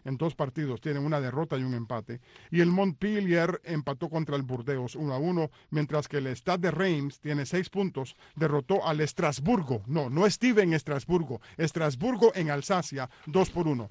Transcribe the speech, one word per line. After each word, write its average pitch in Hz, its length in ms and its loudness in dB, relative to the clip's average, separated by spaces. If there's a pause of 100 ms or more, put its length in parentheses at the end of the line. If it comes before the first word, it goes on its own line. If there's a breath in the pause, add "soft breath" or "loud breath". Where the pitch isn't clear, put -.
En 131 120 -4
dos 160 180 -2
partidos 135 460 -4
tienen 143 240 -2
una 151 160 0
derrota 139 360 -4
y 131 60 -2
un 127 100 -2
empate. 120 480 -6 (300 loud breath)
Y 165 120 4
el 175 100 6
Montpellier 185 880 2
empató 147 460 -4
contra 151 260 -2
el 139 80 0
Burdeos 123 540 -4
uno 139 180 -4
a 127 40 -2
uno, 165 340 0 (180 soft breath)
mientras 151 380 0
que 147 80 -6
el 135 180 0
Stade 175 280 -2
de 175 100 2
Reims 147 480 0
tiene 147 260 -4
seis 180 240 -2
puntos, 180 460 -4 (180 loud breath)
derrotó 151 500 2
al 151 160 0
Estrasburgo. 147 840 0
No, 139 240 -2
no 170 180 4
Steven 208 440 4
Estrasburgo, 151 680 0 (160 loud breath)
Estrasburgo 165 800 2
en 165 160 0
Alsacia, 143 580 -2 (160 loud breath)
dos 180 260 2
por 165 180 0
uno. 120 220 -2